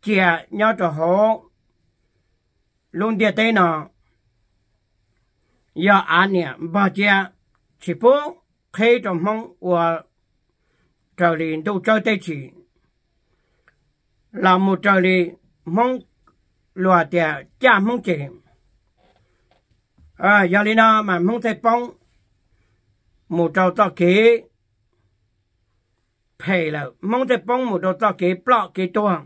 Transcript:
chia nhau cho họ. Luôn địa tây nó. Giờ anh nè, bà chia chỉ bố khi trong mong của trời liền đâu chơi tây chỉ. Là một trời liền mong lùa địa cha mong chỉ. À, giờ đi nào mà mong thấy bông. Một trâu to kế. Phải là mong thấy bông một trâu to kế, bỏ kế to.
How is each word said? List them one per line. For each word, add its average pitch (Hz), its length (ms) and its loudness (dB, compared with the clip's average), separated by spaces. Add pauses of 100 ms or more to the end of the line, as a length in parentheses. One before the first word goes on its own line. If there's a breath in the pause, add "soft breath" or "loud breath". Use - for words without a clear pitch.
chia 185 480 0
nhau 214 300 0
cho 175 100 0
họ. 185 500 0 (1500)
Luôn 208 260 -2
địa 208 140 2
tây 220 200 0
nó. 170 360 0 (1900)
Giờ 190 300 0
anh 180 280 -2
nè, 165 240 -4
bà 185 320 -2
chia 196 360 -2 (540)
chỉ 175 140 -8
bố 285 480 0 (320)
khi 233 300 0
trong 180 200 -6
mong 220 360 -6
của 170 420 -2 (1160)
trời 170 200 0
liền 160 260 -6
đâu 196 220 -4
chơi 220 200 2
tây 214 160 0
chỉ. 139 280 -10 (1800)
Là 185 260 2
một 190 240 0
trời 196 200 2
liền 180 340 0 (300)
mong 233 340 -2 (760)
lùa 185 360 2
địa 165 220 -2 (260)
cha 240 200 4
mong 233 220 -2
chỉ. 175 160 -4 (2000)
À, 202 280 2
giờ 190 200 2
đi 214 100 0
nào 220 300 4
mà 190 160 -2
mong 208 220 0
thấy 226 220 -4
bông. 240 260 0 (1400)
Một 170 240 0
trâu 185 180 2
to 190 240 2
kế. 214 480 4 (2000)
Phải 170 320 -2
là 147 140 -8 (160)
mong 247 260 -2
thấy 247 100 0
bông 247 280 -2
một 202 160 -2
trâu 185 120 -2
to 196 180 0
kế, 185 240 -2 (100)
bỏ 226 280 0
kế 185 200 -4
to. 202 320 0